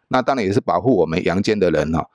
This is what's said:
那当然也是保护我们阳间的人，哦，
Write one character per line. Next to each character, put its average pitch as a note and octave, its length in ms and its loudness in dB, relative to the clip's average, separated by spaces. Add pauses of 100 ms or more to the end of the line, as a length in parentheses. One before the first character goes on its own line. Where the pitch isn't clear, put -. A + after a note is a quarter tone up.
那 B2+ 120 0
当 C#3 140 -2
然 A2+ 100 -2
也 F#2+ 80 0
是 - 80 0
保 F2 180 0
护 A#2+ 160 2
我 F2 80 4
们 D#2+ 220 0
阳 F2+ 160 0
间 G#2+ 180 -2
的 F2+ 120 2
人， D2+ 240 0
哦， D2+ 200 -2